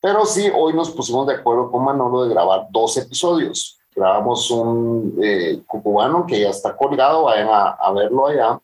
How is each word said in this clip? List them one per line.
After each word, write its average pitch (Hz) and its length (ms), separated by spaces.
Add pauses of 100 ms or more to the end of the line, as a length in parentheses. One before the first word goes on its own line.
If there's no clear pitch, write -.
Pero 202 240
sí, 196 300
hoy 160 160
nos 160 200
pusimos 131 360
de 139 80
acuerdo 120 340
con 123 140
Manolo 127 400
de 117 100
grabar 95 380
dos 113 240
episodios. - 840 (120)
Grabamos 107 560
un, 117 720
eh, 95 460
cucubano 110 580
que 110 140
ya 101 120
está - 260
colgado, 143 460
vayan 110 260
a, 101 220
a - 200
verlo 104 360
allá. 123 360